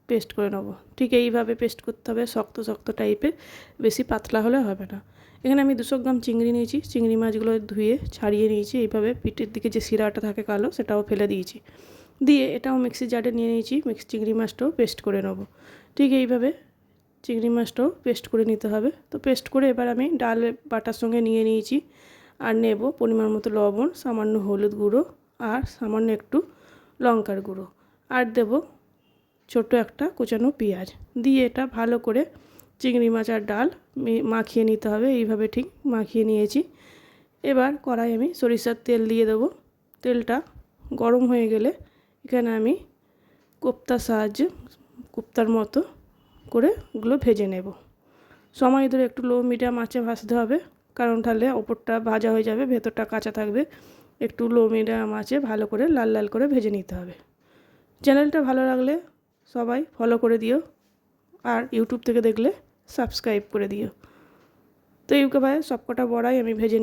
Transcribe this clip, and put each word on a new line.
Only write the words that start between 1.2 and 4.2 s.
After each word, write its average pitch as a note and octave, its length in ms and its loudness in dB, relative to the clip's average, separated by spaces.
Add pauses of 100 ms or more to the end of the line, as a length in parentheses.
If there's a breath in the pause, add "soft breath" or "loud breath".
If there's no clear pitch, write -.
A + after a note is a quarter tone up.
এইভাবে A#3 400 0
পেস্ট A#3 240 -4
করতে - 240 -10
হবে, A#3 140 -2 (120)
শক্ত G#3+ 200 -6 (120)
শক্ত G#3+ 200 -8 (120)
টাইপের, G#3+ 340 0 (500 loud breath)
বেশি A3+ 200 2
পাতলা A3 420 -2